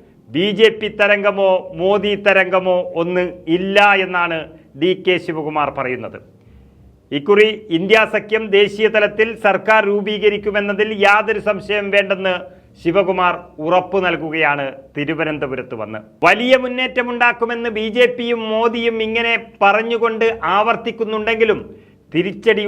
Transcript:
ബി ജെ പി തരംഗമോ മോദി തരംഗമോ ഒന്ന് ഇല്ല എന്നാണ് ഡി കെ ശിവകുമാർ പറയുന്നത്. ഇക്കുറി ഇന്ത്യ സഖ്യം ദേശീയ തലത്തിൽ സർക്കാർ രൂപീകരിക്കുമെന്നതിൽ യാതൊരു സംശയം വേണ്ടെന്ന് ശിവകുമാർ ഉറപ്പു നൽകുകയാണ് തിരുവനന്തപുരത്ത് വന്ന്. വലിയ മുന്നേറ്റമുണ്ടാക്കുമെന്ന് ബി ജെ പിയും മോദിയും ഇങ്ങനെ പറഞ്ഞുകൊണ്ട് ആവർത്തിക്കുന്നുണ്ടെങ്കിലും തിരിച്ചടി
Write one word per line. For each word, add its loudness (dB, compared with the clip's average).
ബി -2
ജെ 6
പി -6
തരംഗമോ 2
മോദി 0
തരംഗമോ 2
ഒന്ന് -2
ഇല്ല 0
എന്നാണ് -2
ഡി 2
കെ 4
ശിവകുമാർ -4
പറയുന്നത്. -8
ഇക്കുറി 4
ഇന്ത്യ 2
സഖ്യം -2
ദേശീയ 2
തലത്തിൽ 2
സർക്കാർ 4
രൂപീകരിക്കുമെന്നതിൽ -2
യാതൊരു 2
സംശയം -2
വേണ്ടെന്ന് 0
ശിവകുമാർ 2
ഉറപ്പു 0
നൽകുകയാണ് 0
തിരുവനന്തപുരത്ത് -4
വന്ന്. -8
വലിയ 4
മുന്നേറ്റമുണ്ടാക്കുമെന്ന് -2
ബി -2
ജെ 6
പിയും -2
മോദിയും 0
ഇങ്ങനെ 0
പറഞ്ഞുകൊണ്ട് 2
ആവർത്തിക്കുന്നുണ്ടെങ്കിലും -2
തിരിച്ചടി 0